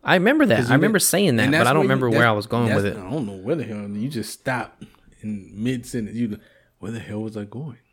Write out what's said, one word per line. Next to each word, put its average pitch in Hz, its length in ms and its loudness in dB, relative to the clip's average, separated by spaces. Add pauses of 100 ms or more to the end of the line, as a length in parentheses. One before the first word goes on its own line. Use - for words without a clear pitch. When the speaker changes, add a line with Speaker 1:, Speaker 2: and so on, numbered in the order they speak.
Speaker 1:
I 151 100 2
remember 254 320 4
that. 117 100 4
Speaker 2:
'Cause 120 140 0
Speaker 1:
I 127 40 6
Speaker 2:
you 139 40 6
Speaker 1:
remember 202 200 4
Speaker 2:
didn't, - 100 2
Speaker 1:
saying 175 280 2
that, 107 80 2
Speaker 2:
and 139 80 2
Speaker 1:
but 156 60 4
Speaker 2:
that's 120 120 4
Speaker 1:
I - 20 4
don't 156 80 4
Speaker 2:
where - 40 4
you, - 40 2
Speaker 1:
remember 131 220 2
where 113 100 2
Speaker 2:
that's, 120 80 6
Speaker 1:
I 113 40 4
was 104 140 0
going 117 280 0
with 101 100 2
Speaker 2:
that's, 101 120 -2
Speaker 1:
it. 104 40 -10
Speaker 2:
I 92 100 -12
don't 135 160 -4
know 98 100 -10
where 101 200 -4
the 139 80 -4
hell 104 240 -10
you 104 200 -6
just 117 240 -8
stopped - 520 -8 (360)
in 101 320 -10
mid-sentence. 117 640 -6
You, 107 220 -4 (400)
"Where 104 140 -10
the 113 80 -10
hell 107 220 -8
was 110 140 -10
I 104 80 -8
going?" 120 340 -12 (140)